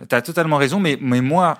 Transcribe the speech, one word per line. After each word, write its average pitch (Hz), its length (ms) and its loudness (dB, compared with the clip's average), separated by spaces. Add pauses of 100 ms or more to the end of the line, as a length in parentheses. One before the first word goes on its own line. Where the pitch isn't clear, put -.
(100)
T'as 120 100 2
totalement 160 380 -2
raison, 143 200 0
mais, 160 220 0
mais 123 220 0
moi, 160 380 0